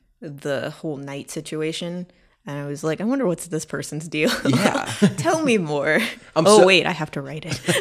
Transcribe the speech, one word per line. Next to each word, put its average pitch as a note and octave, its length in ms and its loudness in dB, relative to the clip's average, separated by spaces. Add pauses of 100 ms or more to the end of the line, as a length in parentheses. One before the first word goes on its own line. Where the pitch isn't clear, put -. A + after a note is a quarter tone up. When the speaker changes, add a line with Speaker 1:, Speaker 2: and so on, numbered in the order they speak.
(200)
Speaker 1:
the C#3+ 500 -6
whole D3+ 260 -8
night C#3 340 -12
situation. E3 760 -6 (380)
And C#3+ 140 -10
I C#3+ 80 -8
was C#3+ 160 -8
like, D#3+ 180 -2
"I F#3 40 -4
wonder C4 220 -2
what's E3+ 220 -2
this D#3+ 160 -6
person's D3 440 -8
deal." D#3 300 0
<laughs> - 100 -6
Speaker 2:
Yeah. C3+ 440 2 (240)
Speaker 1:
"Tell D#4+ 280 0
me A#3 140 4
more." D3+ 420 0 (340)
Speaker 2:
I'm D#3+ 120 2
Speaker 1:
"Oh, G#3+ 140 10
Speaker 2:
so F3+ 60 10
Speaker 1:
wait, F#3 200 6
I - 40 -2
have D#3 220 -4
to D3 80 -6
write C#3 260 -12
it." D3 140 -6 (200)